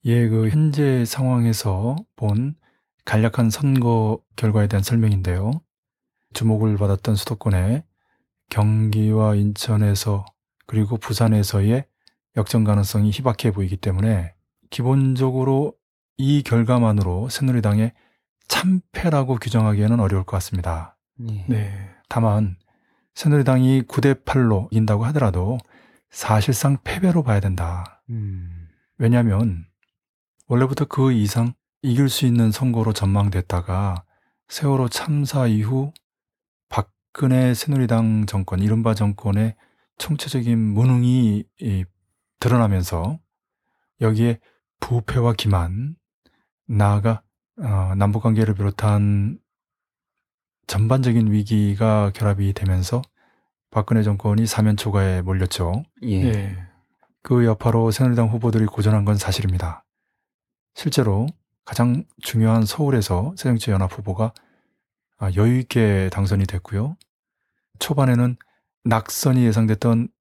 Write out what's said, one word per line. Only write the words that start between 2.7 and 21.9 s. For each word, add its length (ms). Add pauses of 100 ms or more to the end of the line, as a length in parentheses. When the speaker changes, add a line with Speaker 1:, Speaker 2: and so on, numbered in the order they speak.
Speaker 1:
간략한 460
선거 680 (160)
결과에 320
대한 140
설명인데요. 680 (800)
주목을 460
받았던 360
수도권의 720 (640)
경기와 840
인천에서 920 (420)
그리고 300
부산에서의 880 (520)
역전 280
가능성이 460
희박해 420
보이기 240
때문에 580 (360)
기본적으로 1040 (420)
이 260
결과만으로 840
새누리당의 640 (560)
참패라고 880
규정하기에는 640
어려울 240
것 140
같습니다. 580 (240)
Speaker 2:
예. 280
Speaker 3:
네. 420 (180)